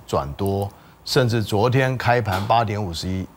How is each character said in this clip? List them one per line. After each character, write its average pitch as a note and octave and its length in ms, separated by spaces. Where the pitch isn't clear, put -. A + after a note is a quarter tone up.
转 C#2+ 260
多， G2 360
甚 B2+ 240
至 A2+ 120
昨 G#2+ 300
天 C3 260
开 A#2+ 240
盘 A2+ 240
八 A#2 200
点 G#2+ 180
五 F2+ 100
十 E2+ 160
一， F#2+ 180